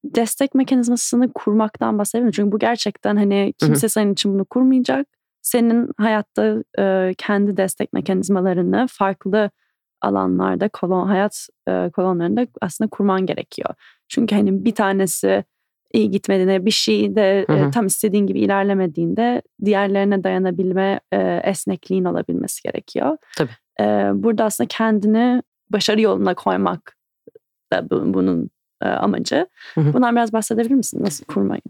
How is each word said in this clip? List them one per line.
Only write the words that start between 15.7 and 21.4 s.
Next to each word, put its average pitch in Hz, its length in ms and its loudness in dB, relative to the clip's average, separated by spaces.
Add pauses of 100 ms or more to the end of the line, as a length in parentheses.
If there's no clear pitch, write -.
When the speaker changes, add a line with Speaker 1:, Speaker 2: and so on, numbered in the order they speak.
Speaker 1:
iyi 214 180 2
gitmediğinde, 190 560 0
bir 220 40 4
şey 208 460 0
de, 196 300 4
Speaker 2:
Hı - 60 0
Speaker 1:
e, 147 100 4
Speaker 2:
hı. 143 80 2
Speaker 1:
tam 202 160 0
istediğin 202 400 0
gibi 185 140 -2
ilerlemediğinde 196 1040 0 (220)
diğerlerine 196 600 2
dayanabilme, 185 760 0 (120)
e, 185 320 0